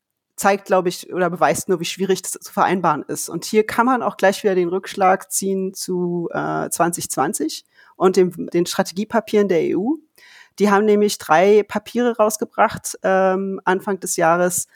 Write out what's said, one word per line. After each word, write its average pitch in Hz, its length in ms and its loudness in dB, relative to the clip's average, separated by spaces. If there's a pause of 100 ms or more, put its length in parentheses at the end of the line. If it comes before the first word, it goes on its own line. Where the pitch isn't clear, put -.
(380)
Zeigt, 196 260 2
glaub 185 220 2
ich, - 280 -8
oder 175 160 0
beweist 160 380 0
nur, 180 140 0
wie 170 40 -6
schwierig 190 360 -2
das - 100 -10
zu - 220 -14
vereinbaren 180 500 0
ist. - 240 -8
Und 175 160 -8
hier 214 220 2
kann 233 200 0
man 254 160 2
auch 202 140 -2
gleich 196 260 2
wieder 196 140 0
den 180 140 0
Rückschlag 190 600 0
ziehen 190 440 -4
zu, 175 580 -4
äh, 156 380 -4
zwanzig 170 400 -2
zwanzig 185 560 -4 (320)
und 185 180 2
dem, 175 360 0
den 175 140 0
Strategiepapieren 208 840 -2
der 165 140 2
E 143 120 0
U. 240 220 -2 (600)
Die 202 140 2
haben 202 140 4
nämlich 208 320 4
drei 196 460 4
Papiere 233 520 -4
rausgebracht, - 880 0
ähm, 190 640 0
Anfang 190 340 -2
des 185 160 -6
Jahres. 175 600 2